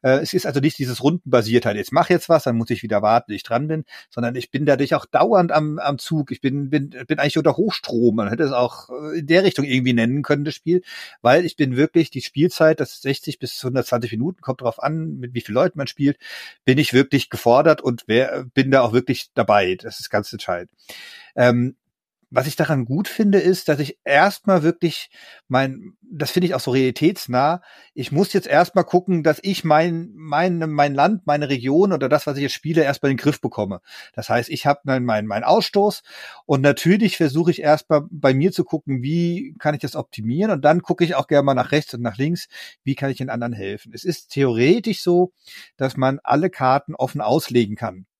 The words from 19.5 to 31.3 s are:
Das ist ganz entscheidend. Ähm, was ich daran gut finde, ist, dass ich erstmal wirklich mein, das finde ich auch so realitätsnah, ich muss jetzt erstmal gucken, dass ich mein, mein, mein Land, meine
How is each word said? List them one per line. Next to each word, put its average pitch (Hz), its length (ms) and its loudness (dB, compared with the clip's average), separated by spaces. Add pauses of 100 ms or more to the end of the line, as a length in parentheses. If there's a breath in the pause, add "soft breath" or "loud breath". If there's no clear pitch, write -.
Das - 240 -16
ist - 120 -12
ganz 104 200 -4
entscheidend. 90 380 -10 (680 loud breath)
Ähm, 123 400 2 (560)
was 123 160 -2
ich 147 80 -8
daran 143 300 0
gut 143 220 -4
finde, 202 320 2
ist, 175 300 0
dass 143 100 0
ich 135 240 -8
erstmal 175 600 2
wirklich - 460 -2 (380 loud breath)
mein, 131 540 -2
das 151 300 -8
finde 180 160 2
ich 165 80 -2
auch - 40 -4
so - 120 -4
realitätsnah, 135 920 0 (320 soft breath)
ich 127 180 -8
muss 170 220 0
jetzt 185 140 0
erstmal 170 360 2
gucken, 180 400 2
dass 151 200 2
ich 196 200 -4
mein, 165 520 2
mein, 160 420 -2
mein 147 380 0
Land, 180 320 2
meine 147 220 0